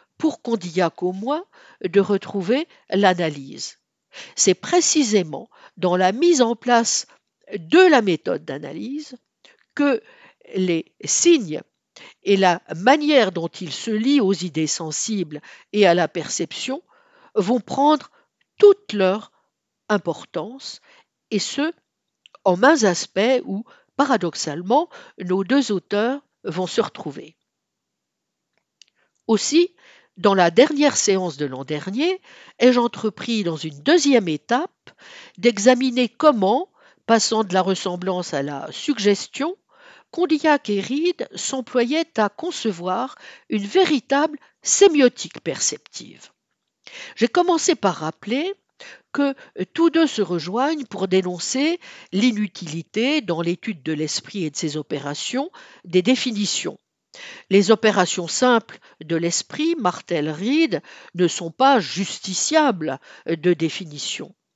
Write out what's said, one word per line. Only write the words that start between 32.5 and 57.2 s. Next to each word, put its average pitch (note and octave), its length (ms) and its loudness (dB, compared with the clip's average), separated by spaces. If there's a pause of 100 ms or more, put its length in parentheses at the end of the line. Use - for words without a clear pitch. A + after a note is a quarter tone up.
ai-je B3 220 6
entrepris, A3+ 640 -4
dans E3 120 -2
une D3 240 -10
deuxième C#4 480 4
étape, A#3 600 -4 (480)
d'examiner A#3+ 720 4
comment, B3 600 2 (360)
passant A3+ 380 2
de F3+ 100 -6
la F#3 80 4
ressemblance F3+ 720 -4
à C#3 80 -2
la C#3+ 280 -8
suggestion, C4 840 -2 (540)
Condillac D#4 580 0
et G3+ 120 -2
Reed D4+ 540 -4
s'employaient C4 840 -2
à G#3 100 2
concevoir G#3+ 880 -6 (320)
une G#3 160 -4
véritable D4+ 720 0 (220)
sémiotique D4 800 -2
perceptive. - 920 -10 (840)
J'ai A#3+ 140 0
commencé F4 480 2
par F#3 180 -2
rappeler A#3+ 580 -6 (600)
que, C#4 220 0 (260)
euh, F#3 120 -4
tous E4 180 4
deux D#4+ 180 2
se - 120 -4
rejoignent G3+ 640 -2
pour F#3+ 220 -6
dénoncer F#3+ 720 -2 (340)
l'inutilité, G#3 1080 -2
dans F3 200 -4
l'étude E3+ 440 -6
de D#3+ 80 -4
l'esprit D#3 520 -6
et D#3 60 -4
de C#3+ 60 -16
ses D3+ 200 -6
opérations, D3+ 760 -6 (340)
des F3+ 180 2
définitions. G#3 760 -2 (680)